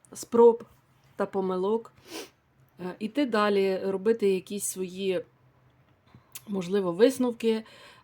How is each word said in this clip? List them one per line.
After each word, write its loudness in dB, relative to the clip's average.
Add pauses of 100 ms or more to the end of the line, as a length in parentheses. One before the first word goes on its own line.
(120)
спроб 4 (520)
та -4
помилок, -4 (880)
е, -10
іти -2
далі, 2
робити 0
якісь -6
свої, -4 (1200)
можливо, -2
висновки, 2 (400)